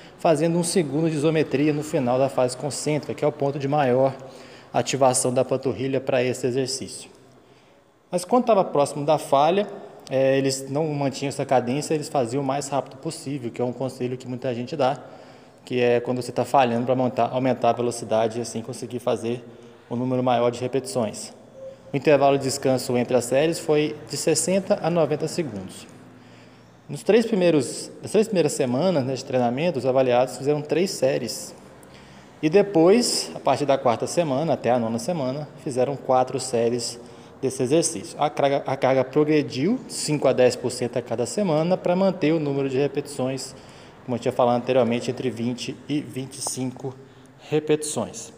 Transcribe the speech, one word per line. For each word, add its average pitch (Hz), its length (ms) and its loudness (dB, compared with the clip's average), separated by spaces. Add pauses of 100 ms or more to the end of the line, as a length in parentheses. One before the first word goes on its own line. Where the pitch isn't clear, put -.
(180)
fazendo 165 420 2
um 170 60 0
segundo 160 440 0
de 156 60 -2
isometria 151 560 2
no 147 100 0
final 131 380 0
da 135 80 4
fase 127 300 0
concêntrica, 143 560 -4
que - 100 -8
é 147 40 4
o 147 40 0
ponto 139 260 -2
de 139 120 -4
maior 135 440 4 (580)
ativação 127 640 2
da 127 100 4
panturrilha 131 560 -2
pra 131 220 0
esse 127 240 -2
exercício. 120 640 -4 (1000)
Mas 180 120 -2
quando 240 220 2
tava 208 180 4
próximo 143 400 -2
da 151 140 2
falha, 165 500 2 (440)
eh, 135 260 4
eles 135 320 0
não 143 240 -2
mantinham 139 360 -2
essa 139 140 -4
cadência, 131 520 0
eles 147 120 -4
faziam 131 360 0
o - 20 -4
mais 139 220 -4
rápido 135 300 -4
possível, 135 520 -8
que 113 100 -8
é 123 60 0
um 123 80 -2
conselho 127 420 -6
que 123 120 -12
muita 127 260 -6
gente 120 220 -8
dá, 143 260 2 (640)
que 123 160 -2
é 123 180 4
quando 123 220 -4
você 120 100 -8
tá 123 140 0
falhando 123 400 2
pra 127 80 2
montar, 123 380 0
aumentar 127 400 2
a - 20 6
velocidade 113 640 -2
e 120 60 -4
assim 113 180 -8
conseguir 123 380 -8
fazer 120 440 -4 (460)
um 123 60 -6
número 127 260 0
maior 120 300 4
de 120 80 -4
repetições. 127 720 -4 (580)
O 139 60 0
intervalo 139 400 6
de 131 60 -4
descanso 127 520 0
entre 120 220 2
as 117 80 0
séries 160 320 2
foi 151 380 0 (120)
de 143 100 -10
sessenta 190 640 0
a 160 80 0
noventa 156 360 0
segundos. 107 600 -8 (1000)
Nos 143 140 -10
três 220 240 4
primeiros, 175 640 2 (140)
nas - 80 -12
três 214 160 4
primeiras 160 240 2
semanas, 139 520 0
né, 131 120 -4
de 120 100 -8
treinamento, 127 540 0
os 113 80 -2
avaliados 131 500 4
fizeram 147 240 0
três 165 300 0
séries. 135 640 -2 (840)
E 156 80 2
depois, 196 840 4
a - 40 -12
partir 139 260 0
da 135 120 4
quarta 120 300 0
semana 151 460 0
até 120 180 0
a 123 80 4
nona 113 180 -2
semana, 143 480 -4 (160)
fizeram 131 360 -2
quatro 131 420 0
séries 117 580 -2 (440)
desse 131 200 -2
exercício. 127 560 0
A 151 120 0
carga, 139 360 0
a 135 120 -2
carga 131 260 2
progrediu 151 720 0 (120)
cinco 147 360 -2
a 131 60 4
dez 120 240 4
por 123 160 -4
cento - 240 -4
a 127 60 -2
cada 117 240 -4
semana 175 500 0
pra 175 220 0
manter 185 340 2
o 165 80 2
número 139 300 -2
de 127 80 -2
repetições, 135 760 -4 (520)
como 123 100 -4
eu 113 40 -2
tinha 123 120 -2
falado 120 240 4
anteriormente, 120 560 2
entre 123 180 -4
vinte 117 460 -6 (140)
e 147 100 -2
vinte 131 360 -10
e - 60 -14
cinco 127 540 -8 (540)
repetições. 151 880 -2